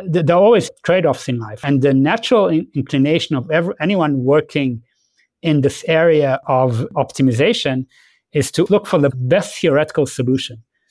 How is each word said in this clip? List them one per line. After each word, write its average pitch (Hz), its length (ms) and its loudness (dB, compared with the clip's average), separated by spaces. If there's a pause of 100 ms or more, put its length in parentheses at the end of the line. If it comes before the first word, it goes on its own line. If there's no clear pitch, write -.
(120)
Th-, 165 140 0
there 170 100 2
are 180 60 4
always 214 300 4 (120)
trade-offs 170 440 0
in 123 120 -4
life. 110 240 -14
And 139 200 0
the 143 100 4
natural 156 540 2
in-, 160 260 -2
inclination 147 600 0
of 131 160 -6
ever, 170 280 -2
anyone 151 440 0
working 139 580 0 (640)
in 151 180 2
this 135 260 -2
area 156 600 2
of 127 480 0
optimization 135 880 0 (480)
is 143 200 -2
to 170 180 0
look 202 160 0
for 185 120 0
the 139 120 2
best 131 480 -2
theoretical 151 480 0
solution. 123 560 -4 (280)